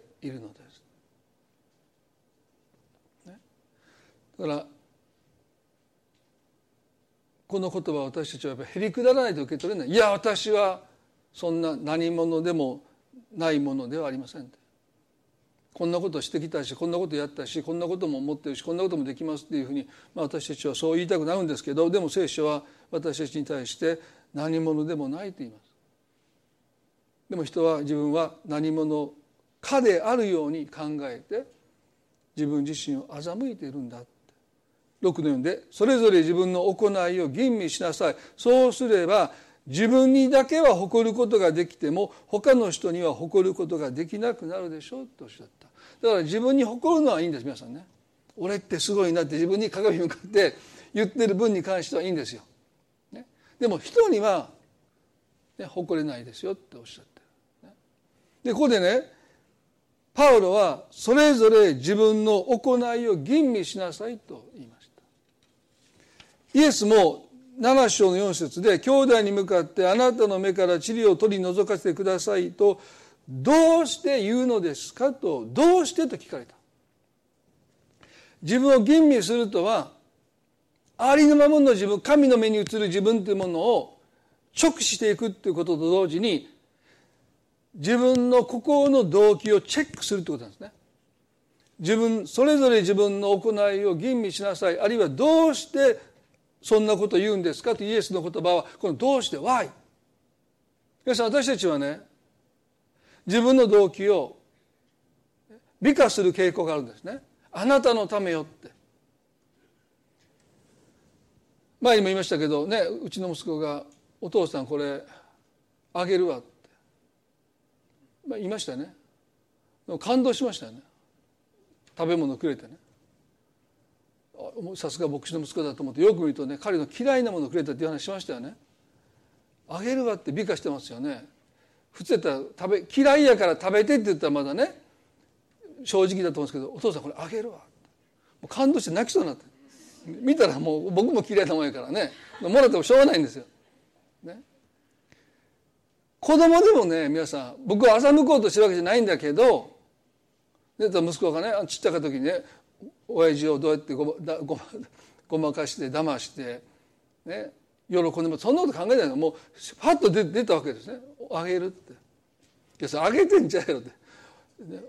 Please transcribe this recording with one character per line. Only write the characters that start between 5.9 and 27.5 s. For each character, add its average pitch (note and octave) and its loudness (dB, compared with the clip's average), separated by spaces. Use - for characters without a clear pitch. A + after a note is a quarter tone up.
こ G3 -6
の F#3 -6
言 F#3 -8
葉 D#3+ -6
を C3+ -6
私 C#3 -10
た C#3 -18
ち C3+ -16
は C#3+ -6
や B2+ -12
っ - -18
ぱ B2+ -16
り F#3+ -6
へ - -4
り G3 -6
く B3 -6
だ B3+ 6
ら C4 0
な A#3 -2
い E3+ -6
と C#3+ -8
受 C#3 -8
け C3+ -10
取 F#3 -6
れ F#3+ -8
な C3 -8
い。 C3 -10
「い F#3 -2
や、 G#3+ 4
私 G#3 -4
は G3 0
そ E3+ -8
ん E3 -4
な D#3 -6
何 E3 -4
者 E3 -4
で F3 -4
も C#3+ -4
な E3 -4
い D3+ 0
も C#3 -4
の C3 -8
で C#3+ -8
は D#3 -6
あ C3+ -8
り C3 -10
ま B2+ -14
せ E3 -20
ん」。 B2+ -20
「こ F3 -8
ん E3+ -2
な F3 -2
こ F#3 -6
と E3 -8
し - -12
て E3 -6
き D#3+ -12
た D3+ -8
し、 C3 -12
こ E3 -8
ん E3+ -6
な E3+ -4
こ F3+ -4
と D3+ -10
や C#3+ -6
っ - -14
た C#3+ -14
し、 D#3 -10
こ E3 -10
ん E3+ -8
な F3 -6
こ F3+ -6
と F3+ -6
も C#3+ -6
思 C#3 -8
っ C#3+ -10
て D3 -12
る C3+ -10
し、 - -16
こ E3+ -8
ん E3+ -6
な F#3 -2
こ F#3+ -2
と F3 -6
も C#3 -6
で C3+ -10
き E3 -14
ま D#3 -8
す」 D3 -16
っ - -20
て D#3+ -8
い C#3+ -4
う C3 -8
ふ B2 -16
う C#3 -8
に、 C#3 -8
ま F3 -8
あ、 - -4
私 C#3+ -10
た D3 -10
ち - -10
は C3+ -6
そ D#3+ -2
う E3 0
言 F3+ -2
い - -12
た F#3 -2
く D#3 -4
な E3 -4
る F#3+ -4
ん E3 -4
で D3 -6
す - -16
け C#3 -8
ど、 E3 0
で G3 0
も E3 -4
聖 F3+ -2
書 D#3 -4
は D3+ -4
私 D#3 -8
た D3+ -6
ち D3+ -10
に C#3+ -8
対 C3+ -10
し - -14
て E3 -4
「何 D#3+ -4
者 D#3 -2
で E3 -6
も C#3+ -8
な D#3 -10
い」 G3 -12
と F#3 -20
言 B2+ -14
い A2+ -18
ま G#2+ -20
す。 - -20
で F#3+ -10
も E3 -8
人 E3 -4